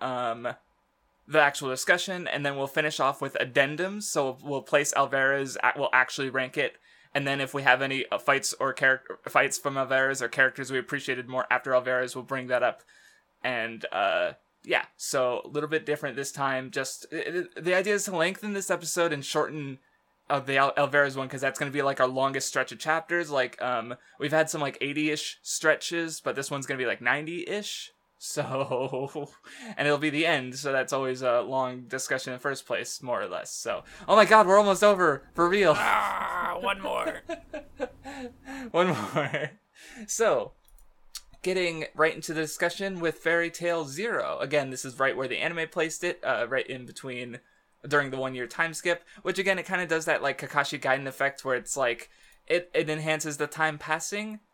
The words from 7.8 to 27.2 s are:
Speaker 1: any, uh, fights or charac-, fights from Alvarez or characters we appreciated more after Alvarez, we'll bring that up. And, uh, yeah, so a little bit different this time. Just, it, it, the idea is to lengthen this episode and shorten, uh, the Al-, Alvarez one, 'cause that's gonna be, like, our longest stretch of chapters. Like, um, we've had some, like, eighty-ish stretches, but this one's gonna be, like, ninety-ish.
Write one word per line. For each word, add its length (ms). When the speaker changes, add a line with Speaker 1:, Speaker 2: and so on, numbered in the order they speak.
Speaker 1:
any, 280
uh, 60
fights 420
or 140
charac-, 280
fights 320
from 180
Alvarez 460
or 40
characters 440
we 80
appreciated 500
more 220
after 240
Alvarez, 400
we'll 100
bring 220
that 160
up. 180
And, 480
uh, 400
yeah, 220
so 480
a 20
little 220
bit 160
different 300
this 160
time. 400
Just, 400
it, 240
it, 80
the 120
idea 180
is 120
to 100
lengthen 380
this 180
episode 420
and 100
shorten, 540
uh, 80
the 180
Al-, 200
Alvarez 380
one, 140
'cause 120
that's 180
gonna 100
be, 140
like, 180
our 60
longest 400
stretch 240
of 80
chapters. 500
Like, 320
um, 320
we've 120
had 180
some, 120
like, 200
eighty-ish 600
stretches, 800
but 140
this 140
one's 160
gonna 140
be, 80
like, 140
ninety-ish. 880